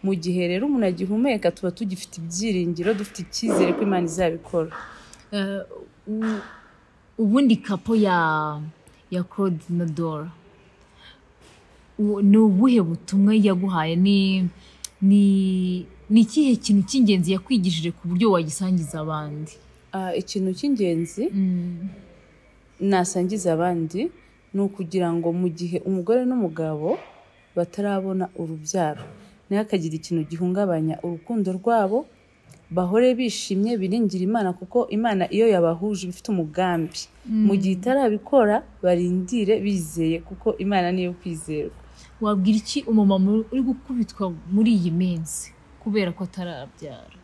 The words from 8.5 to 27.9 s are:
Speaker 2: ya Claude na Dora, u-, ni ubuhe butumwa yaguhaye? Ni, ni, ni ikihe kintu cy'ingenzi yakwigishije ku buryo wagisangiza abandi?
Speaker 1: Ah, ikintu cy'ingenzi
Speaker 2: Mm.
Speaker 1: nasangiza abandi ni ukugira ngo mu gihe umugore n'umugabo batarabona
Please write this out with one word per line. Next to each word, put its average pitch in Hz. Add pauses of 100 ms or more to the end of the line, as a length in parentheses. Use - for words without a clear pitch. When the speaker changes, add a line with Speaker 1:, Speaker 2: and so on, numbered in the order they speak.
Speaker 2:
ya 180
Claude 180
na 170
Dora, 156 (1700)
u-, 208
ni 202
ubuhe 220
butumwa 190
yaguhaye? 185
Ni, 190 (500)
ni, 190 (200)
ni 214
ikihe 254
kintu 202
cy'ingenzi 196
yakwigishije 180
ku -
buryo 180
wagisangiza 170
abandi? 151 (360)
Speaker 1:
Ah, 190
ikintu 185
cy'ingenzi 185
Speaker 2:
Mm. 180 (920)
Speaker 1:
nasangiza 180
abandi 175 (440)
ni 196
ukugira 185
ngo 170
mu 180
gihe 175
umugore 190
n'umugabo 160 (680)
batarabona 190